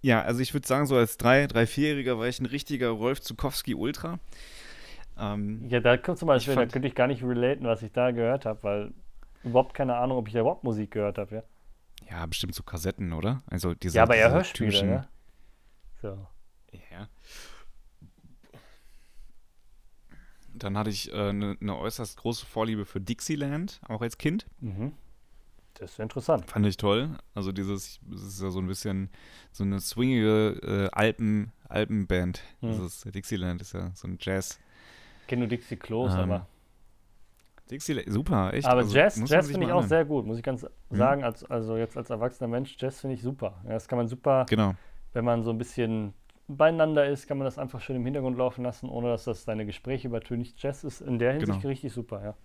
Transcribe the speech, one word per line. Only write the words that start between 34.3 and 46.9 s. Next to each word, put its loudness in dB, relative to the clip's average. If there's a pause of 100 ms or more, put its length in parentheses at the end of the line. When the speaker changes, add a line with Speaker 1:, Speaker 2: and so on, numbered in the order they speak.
Speaker 2:
Kenn 0
nur 0
Dixie -6
Klos, -2
Speaker 1:
Ähm, 2
Speaker 2:
aber 0 (1200)
Speaker 1:
Dixieland, -4
super, 2
echt. 0
Speaker 2:
Aber 8
Speaker 1:
Also, 2
Speaker 2:
Jazz, 6
Speaker 1:
muss 0
man 8
Speaker 2:
Jazz 4
Speaker 1:
sich -4
Speaker 2:
finde 0
ich 0
Speaker 1:
mal 2
Speaker 2:
auch 6
Speaker 1:
anhören. 2
Speaker 2:
sehr 6
gut, -2
muss -2
ich -6
ganz -4 (240)
Speaker 1:
Mhm. -2
Speaker 2:
sagen, 4
als, -2
also -2
jetzt -2
als -8
erwachsener -4
Mensch, -4
Jazz -4
finde -4
ich -10
super. -6
Ja, -10
das -4
kann -2
man 2
super, 2
Speaker 1:
Genau. 4 (380)
Speaker 2:
wenn -2
man 2
so 0
ein 0
bisschen -2 (360)
beieinander 4